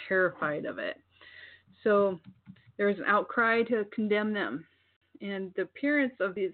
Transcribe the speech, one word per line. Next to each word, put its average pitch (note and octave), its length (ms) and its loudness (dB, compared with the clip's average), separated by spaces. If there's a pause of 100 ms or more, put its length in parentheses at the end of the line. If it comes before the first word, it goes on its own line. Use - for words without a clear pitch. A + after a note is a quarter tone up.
terrified E3+ 580 0
of - 120 -8
it. - 180 -6 (880)
So G3+ 360 4 (560)
there G3+ 100 2
was G3+ 120 2
an - 80 -6
outcry A3+ 580 2
to A3+ 280 0
condemn G#3+ 400 0
them. D#3+ 340 -4 (560)
And F#3+ 320 -6
the F#3+ 80 -2
appearance C#4 560 0
of F#3 160 -2
the F#3+ 200 -2